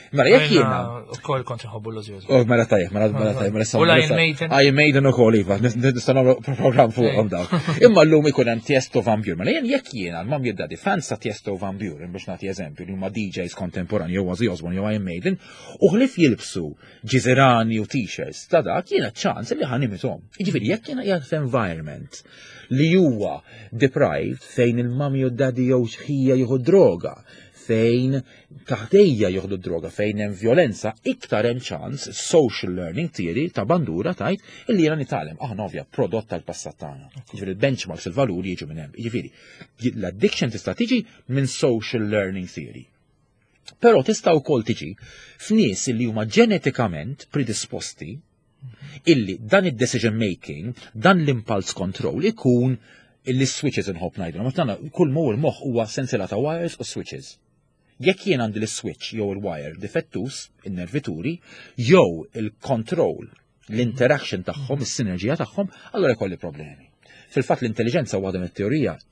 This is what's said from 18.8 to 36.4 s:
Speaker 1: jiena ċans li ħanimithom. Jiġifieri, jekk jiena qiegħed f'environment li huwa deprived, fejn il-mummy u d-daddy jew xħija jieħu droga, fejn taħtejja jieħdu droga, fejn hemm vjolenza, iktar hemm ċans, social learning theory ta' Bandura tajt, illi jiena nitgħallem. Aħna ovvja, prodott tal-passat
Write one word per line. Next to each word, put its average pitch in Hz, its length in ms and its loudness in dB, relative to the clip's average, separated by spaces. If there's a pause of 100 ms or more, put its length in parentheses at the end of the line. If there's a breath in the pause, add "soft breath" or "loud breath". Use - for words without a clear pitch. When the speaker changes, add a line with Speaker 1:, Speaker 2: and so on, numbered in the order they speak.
Speaker 1:
jiena 233 240 0
ċans - 400 -4
li 302 100 -2
ħanimithom. 120 600 -4 (140)
Jiġifieri, 151 340 0
jekk 226 160 -6
jiena 262 160 -6
qiegħed 175 240 -2
f'environment 87 920 -4 (460 loud breath)
li 143 280 2
huwa 104 400 2 (340 loud breath)
deprived, 117 720 0
fejn 120 380 0
il-mummy 135 420 -2
u 127 80 0
d-daddy 127 380 0
jew 127 180 4
xħija 135 480 0
jieħu 131 240 2
droga, 117 540 4 (400 loud breath)
fejn 120 640 2 (500 soft breath)
taħtejja 117 640 4
jieħdu 95 280 -4
droga, 85 280 -6
fejn 104 380 -2
hemm 104 100 -6
vjolenza, 110 560 2 (160)
iktar 120 400 -2
hemm 123 160 -2
ċans, 101 480 -10
social 120 640 2
learning 90 360 -4
theory 98 380 -4
ta' 104 160 -4
Bandura 117 480 0
tajt, 175 300 -4 (220 loud breath)
illi 196 180 2
jiena 156 160 2
nitgħallem. 98 400 -6
Aħna 107 240 -8
ovvja, 80 220 -8
prodott 107 420 -4
tal-passat - 500 -10